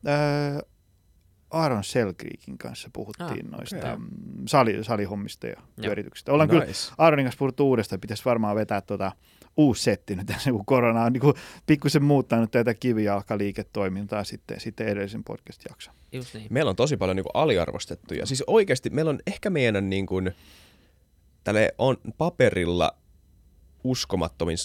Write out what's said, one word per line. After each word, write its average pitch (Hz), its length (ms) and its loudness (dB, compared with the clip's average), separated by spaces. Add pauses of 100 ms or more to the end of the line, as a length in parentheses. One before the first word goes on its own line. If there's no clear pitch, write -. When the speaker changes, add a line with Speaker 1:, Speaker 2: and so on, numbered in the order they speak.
Speaker 1:
Öö, 147 520 0 (880)
Aaron 135 340 0
Selkriikin - 760 -4
kanssa - 340 -14
puhuttiin 113 600 -10
Speaker 2:
Ah, - 60 -12
Speaker 1:
noista, - 180 -10
Speaker 3:
okei. 131 200 -6
Speaker 1:
mm, - 100 -12 (420)
sali-, 110 360 2
salihommista 104 600 -6
ja - 100 -6
Speaker 2:
Joo. - 80 -20 (180)
Speaker 1:
pyörityksistä. 104 500 -6
Ollaan 151 160 4
kyllä 160 160 6
Speaker 3:
Nice. - 340 -8
Speaker 1:
Aaronin 151 280 6
kanssa 123 120 -4
puhuttu 139 300 2
uudestaan, 113 320 2
pitäisi 104 240 -8
varmaan 110 320 2
vetää 107 240 -2
tota 98 320 -6 (440)
uusi 143 260 6
setti 101 340 0
nyt 95 100 -6
tässä, - 240 -2
kun 104 160 0
korona 120 380 4
on 120 80 2
niinku 131 220 4 (320)
pikkusen 143 380 4
muuttanut 127 460 2
tätä 120 240 2
kivijalkaliiketoimintaa 101 1500 -2
sitten, 107 360 -12
sitten 110 280 -8
edellisen 101 360 -4
podcast-jakson. - 680 -16 (180)
Speaker 2:
Just 127 220 -12
niin. 107 160 -14
Speaker 3:
Meillä 131 200 2
on 92 60 -2
tosi 127 200 2
paljon 92 200 0
niinku 95 180 -4
aliarvostettuja. - 920 0
Siis 131 200 -4
oikeasti 196 440 2
meillä 156 200 0
on 139 160 -2
ehkä 202 240 -4
meidän 110 400 2
niinku, 95 300 -2 (1200)
tälle 107 340 2
on 127 180 2 (220)
paperilla 92 760 2 (880)
uskomattomin 87 800 -2